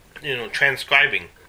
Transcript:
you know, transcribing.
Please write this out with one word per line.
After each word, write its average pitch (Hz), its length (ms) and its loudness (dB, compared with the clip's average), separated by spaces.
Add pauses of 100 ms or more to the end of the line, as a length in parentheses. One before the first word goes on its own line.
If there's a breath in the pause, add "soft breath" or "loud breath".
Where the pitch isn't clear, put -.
(220)
you 147 140 -4
know, 117 140 -8
transcribing. 139 800 0 (200)